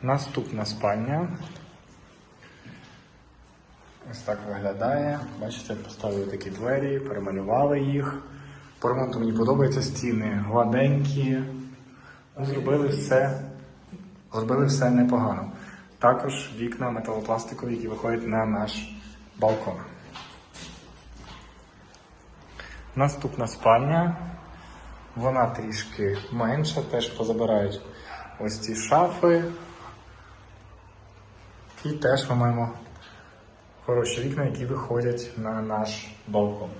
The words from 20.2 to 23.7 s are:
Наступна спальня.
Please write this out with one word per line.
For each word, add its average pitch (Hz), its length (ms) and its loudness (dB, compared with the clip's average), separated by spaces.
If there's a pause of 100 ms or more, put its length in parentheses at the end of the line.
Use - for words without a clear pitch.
Наступна 131 520 0
спальня. 151 680 4 (1000)